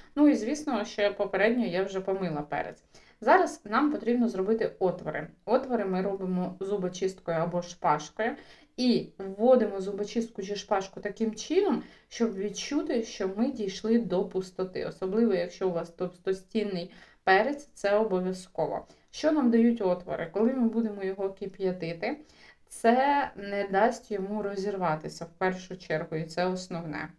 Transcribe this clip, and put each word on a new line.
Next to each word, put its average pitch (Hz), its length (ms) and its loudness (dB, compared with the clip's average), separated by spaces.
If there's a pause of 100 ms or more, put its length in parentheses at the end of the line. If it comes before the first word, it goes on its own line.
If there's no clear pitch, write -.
(160)
Ну 294 140 8
і, 247 60 6
звісно, 226 500 -2
ще 202 260 0
попередньо 208 540 2
я 180 180 0
вже 196 180 -4
помила 185 400 -2
перець. - 420 -6 (380)
Зараз 311 420 6
нам 262 280 2
потрібно 240 380 2
зробити 196 500 0
отвори. 160 480 -2 (180)
Отвори 233 400 0
ми 185 160 0
робимо 185 580 -2
зубочисткою 185 800 -2
або 170 240 0
шпажкою. 175 720 -2 (420)
І 240 300 2 (100)
вводимо 208 640 2
зубочистку 202 600 -4
чи 202 120 -6
шпажку 196 440 -2
таким 214 360 -4
чином, 349 480 2 (240)
щоб 220 280 -2
відчути, 226 680 -2
що 190 340 -4
ми 262 140 0
дійшли 220 480 0
до 180 260 0
пустоти. 185 600 -6
Особливо, 196 480 0
якщо 180 360 -2
у - 20 2
вас 170 180 -4
товстостінний 185 1000 -4 (320)
перець, 220 500 2
це 202 240 2
обов'язково. 185 920 -2 (240)
Що 311 200 2
нам 262 200 4
дають 233 300 4
отвори? 180 520 -2
Коли 226 200 2
ми 240 160 2
будемо 214 340 -2
його 196 260 -4
кип'ятити, 190 880 -4 (500)
це 269 680 4
не 202 360 -4
дасть 220 400 2
йому 202 320 -4
розірватися 190 840 -2
в - 40 -16
першу 185 480 -4
чергу, 160 380 -4
і 160 80 -4
це 175 220 -2
основне. 170 720 -6